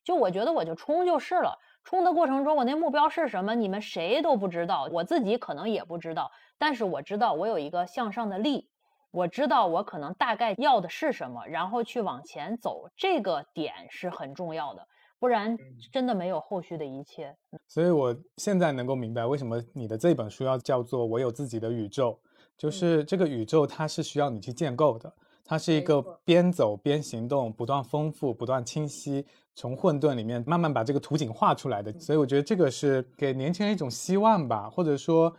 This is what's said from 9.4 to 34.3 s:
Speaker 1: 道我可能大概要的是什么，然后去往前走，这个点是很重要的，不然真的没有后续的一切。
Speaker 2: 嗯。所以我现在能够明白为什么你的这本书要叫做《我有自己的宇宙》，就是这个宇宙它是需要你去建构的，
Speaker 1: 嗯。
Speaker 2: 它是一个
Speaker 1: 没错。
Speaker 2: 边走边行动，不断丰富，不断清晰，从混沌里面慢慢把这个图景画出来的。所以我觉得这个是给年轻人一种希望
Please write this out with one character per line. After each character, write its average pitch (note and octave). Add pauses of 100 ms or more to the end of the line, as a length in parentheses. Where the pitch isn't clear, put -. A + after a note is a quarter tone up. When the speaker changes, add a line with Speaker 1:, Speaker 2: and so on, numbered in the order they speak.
Speaker 1:
道 B3+
我 E3+
可 F#3+
能 D3+
大 A#3+
概 A3
要 C4
的 F3
是 D4
什 C#3
么， A#2+
然 E3
后 A#3+
去 A#3
往 F3+
前 E3+
走， C#3
这 F#4
个 G3
点 D3+ (160)
是 F3+
很 C#3
重 E3+
要 C#3+
的， F2 (320)
不 B3+
然 A3+ (340)
真 B3+
的 A#3+
没 F3+
有 F3
后 F#3
续 E3
的 D3+
一 C3+
切。 D3 (160)
Speaker 2:
嗯。 D#3+
所 -
以 F3
我 C3+ (220)
现 G3
在 D#3+
能 B2+
够 C3+
明 A#2
白 A#2
为 C#3
什 C3
么 A#2 (120)
你 A#2+
的 A2
这 E3+
本 A2+
书 C3
要 C3
叫 B2
做 A#2+
《我 A2+
有 B2+
自 C#3
己 A#2
的 A2+
宇 A2
宙》， A#2+ (460)
就 D3+
是 E3+
这 G3
个 F3+
宇 A#2+
宙 D3+
它 D#3
是 D#3
需 -
要 C#3+
你 G#2+
去 B2
建 B2+
构 C3+
的， -
Speaker 1:
嗯。 - (320)
Speaker 2:
它 D#3+
是 E3
一 D3+
个 D3+
Speaker 1:
没 C#3
错。 -
Speaker 2:
边 F3
走 A2
边 C#3+
行 A#2+
动， B2+
不 A#2
断 C#3
丰 D3+
富， C3
不 A#2
断 B2+
清 D3+
晰， C#3 (300)
从 B2
混 D3+
沌 D3
里 A2+
面 A#2+
慢 E3+
慢 D#3
把 A2+
这 C#3
个 C#3+
图 D3
景 A#2
画 F#3
出 C#3+
来 G#2
的。 G#2+
所 D3
以 D#3
我 C#3+
觉 C3
得 C#3+
这 G#3
个 E3
是 C3+ (160)
给 C3+
年 C3+
轻 F#3+
人 G#3+
一 -
种 D#3
希 F3+
望 G3+